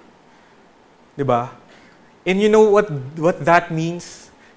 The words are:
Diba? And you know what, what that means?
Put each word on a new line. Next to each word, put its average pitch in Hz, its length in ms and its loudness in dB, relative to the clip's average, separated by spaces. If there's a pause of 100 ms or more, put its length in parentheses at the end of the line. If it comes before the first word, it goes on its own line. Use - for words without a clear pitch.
(1160)
Diba? 127 320 -2 (800)
And 190 140 0
you 214 80 4
know 214 200 6
what, 202 220 2 (260)
what 165 280 -2
that 175 260 2
means? 165 580 -10 (280)